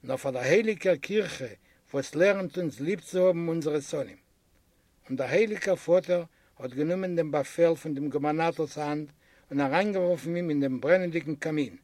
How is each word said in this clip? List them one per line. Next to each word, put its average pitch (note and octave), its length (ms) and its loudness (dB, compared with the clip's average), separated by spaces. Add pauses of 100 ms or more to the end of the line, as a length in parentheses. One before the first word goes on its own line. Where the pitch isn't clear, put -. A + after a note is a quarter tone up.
נאר C3 120 -4
פאר C#3 140 -4
דער B2+ 120 -4
הייליגער F#3 540 2
קירכע, F3+ 500 -4 (460)
וואס C#3 220 -4
לערנט F#3+ 440 2
אונז E3+ 220 -4
ליב E3+ 200 -4
צו F3+ 260 2
האבן, E3+ 220 2
אונדזערע D#3 320 -2
סונים. C3+ 360 -8 (920)
און C3 80 -6
דער B2+ 120 -4
הייליגער G3 480 0
פאטער F3 480 2 (340)
האט B2+ 120 -8
גענומען F3 460 -2
דעם D#3+ 140 0
באפעל E3 440 2
פון D#3 200 -6
דעם C#3+ 140 -4
גווערנאטער D3+ 580 0
צו D3+ 140 -10
האנט D3 280 -4 (420)
און C#3 100 -2
אריינגעווארפן F3 760 0
אים F3 140 -2
אין D3 100 2
דעם C3 200 0
ברענענדיגן E3 540 2
קאמין. D3 500 -4